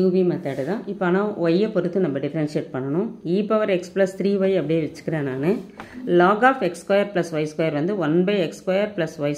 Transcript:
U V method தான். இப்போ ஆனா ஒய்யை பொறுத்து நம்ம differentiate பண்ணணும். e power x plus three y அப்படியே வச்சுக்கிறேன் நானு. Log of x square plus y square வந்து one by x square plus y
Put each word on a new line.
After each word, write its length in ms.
U 120
V 80
method 380
தான். 120
இப்போ 180
ஆனா 120
ஒய்யை 300
பொறுத்து 300
நம்ம 200
differentiate 480
பண்ணணும். 340
e 20
power 180
x 40
plus 240
three 140
y 120
அப்படியே 260
வச்சுக்கிறேன் 460
நானு. 200
Log 280
of 80
x 120
square 300
plus 160
y 120
square 260
வந்து 140
one 120
by 80
x 140
square 340
plus 160
y 80